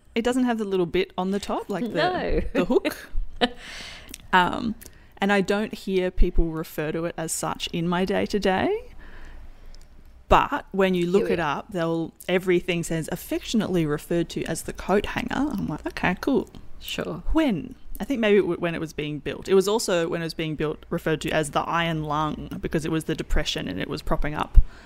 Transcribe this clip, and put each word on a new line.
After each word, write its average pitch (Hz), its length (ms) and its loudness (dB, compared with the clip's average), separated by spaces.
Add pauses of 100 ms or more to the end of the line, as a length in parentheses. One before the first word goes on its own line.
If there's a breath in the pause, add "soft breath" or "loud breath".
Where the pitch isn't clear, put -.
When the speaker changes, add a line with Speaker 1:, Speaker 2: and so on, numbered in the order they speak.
(140)
Speaker 1:
it 233 80 0
doesn't 247 220 2
have 240 140 2
the 220 60 -2
little 190 220 2
bit - 320 0
on 185 120 0
the 202 100 0
top, 294 280 -4
like 202 160 -2
the, 220 80 -4
Speaker 2:
No. 330 480 0 (120)
Speaker 1:
the - 120 2
hook. - 440 0 (320)
Speaker 2:
<laughs> 247 100 4 (800 loud breath)
Speaker 1:
Um, 185 420 4 (440 loud breath)
and 196 140 4
I 202 80 4
don't 202 320 0
hear 185 380 0
people 175 400 6
refer 160 420 -4
to 165 140 -2
it 170 100 -6
as 160 160 -4
such - 400 -4
in 170 160 0
my 180 160 2
day-to-day. 202 840 0 (1400 loud breath)
But - 440 4
when 190 220 4
you 175 120 2
look 180 160 4
Speaker 2:
Here 175 60 -2
we - 60 2
Speaker 1:
it 175 60 -2
Speaker 2:
are. 151 200 -2
Speaker 1:
up, - 100 -12
they'll, 165 420 -2 (160)
everything 180 540 2
says 160 300 -4
affectionately 185 720 0
referred 170 440 -2
to - 140 -6
as - 180 -6
the - 100 -8
coat 202 340 0
hanger. - 220 -4 (240)
I'm 170 160 -4
like, 156 180 -6
"Okay, 190 340 -2
cool." - 300 0 (300)
Speaker 2:
Sure. - 420 -8 (100)
Speaker 1:
When? 277 440 2 (240)
I 196 40 -4
think 247 160 -2
maybe 208 180 6
it 175 40 6
w-, 170 160 0
when 170 160 -2
it 175 60 -4
was 160 120 -6
being 151 280 -6
built. - 280 -8
It 185 60 4
was 190 140 6
also, 190 400 2
when 170 120 -2
it 165 40 -4
was 160 100 -6
being 156 220 -4
built, 156 340 -4
referred 160 320 0
to - 80 -2
as 156 220 0
the 160 80 2
iron 165 440 0
lung 151 560 -4
because 156 240 -2
it 160 60 -2
was 160 140 0
the 160 100 -2
depression - 540 0
and 185 120 -6
it - 80 -6
was - 140 -6
propping 151 320 0
up - 240 8 (260 loud breath)